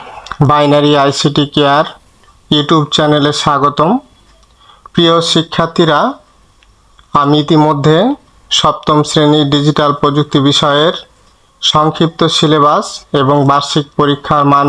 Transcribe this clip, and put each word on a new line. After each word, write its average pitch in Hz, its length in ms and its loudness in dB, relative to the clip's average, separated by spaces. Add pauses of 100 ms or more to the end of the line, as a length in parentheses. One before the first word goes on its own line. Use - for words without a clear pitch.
(420)
বাইনারি 147 560 2
আইসিটি 143 500 0
কেয়ার 143 380 0 (640)
YouTube 147 400 0
চ্যানেলে 151 420 0
স্বাগতম। 147 580 0 (1000)
প্রিয় 170 220 2 (180)
শিক্ষার্থীরা, 160 680 0 (1120)
আমি 147 260 2
ইতিমধ্যে 151 580 2 (540)
সপ্তম 151 520 -2
শ্রেণীর 151 460 0
ডিজিটাল 147 500 0
প্রযুক্তি 147 400 0
বিষয়ের 143 540 0 (680)
সংক্ষিপ্ত 156 680 -2
সিলেবাস 156 580 0 (280)
এবং 143 240 2 (100)
বার্ষিক 143 380 -2 (100)
পরীক্ষার 143 500 0
মান 143 240 2